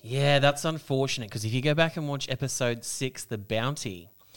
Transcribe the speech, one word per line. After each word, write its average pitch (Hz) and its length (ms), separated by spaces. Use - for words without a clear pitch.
Yeah, 139 340
that's 143 240
unfortunate, 135 680
'cause 107 120
if 110 100
you 127 80
go 147 120
back 160 240
and 156 100
watch 139 220
episode 123 560
six, - 400
The 110 120
Bounty, 107 720